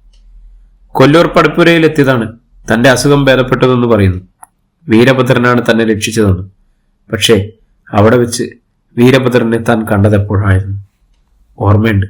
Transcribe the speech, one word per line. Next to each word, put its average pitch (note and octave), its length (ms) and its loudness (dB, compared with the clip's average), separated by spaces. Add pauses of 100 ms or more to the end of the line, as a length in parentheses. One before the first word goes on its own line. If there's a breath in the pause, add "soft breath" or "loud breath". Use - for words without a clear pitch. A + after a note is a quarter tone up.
(880)
കൊല്ലൂർ D3+ 400 2
പടിപ്പുരയിലെത്തിയതാണ് D3+ 1120 0 (360)
തന്റെ A#2+ 160 2
അസുഖം C#3+ 340 0
ഭേദപ്പെട്ടതെന്ന് B2+ 600 0
പറയുന്നു. G2 320 0 (720)
വീരഭദ്രനാണ് B2 800 2
തന്നെ A2+ 140 0
രക്ഷിച്ചതെന്ന്. G#2+ 580 -2 (680)
പക്ഷേ G#2 380 -2 (420)
അവിടെ A2 240 2
വെച്ച് A#2+ 280 -2 (520)
വീരഭദ്രനെ A#2+ 640 0
താൻ A2+ 280 -2
കണ്ടതെപ്പോഴായിരുന്നു? G2+ 920 -2 (800)
ഓർമ്മയുണ്ട്, G2+ 520 0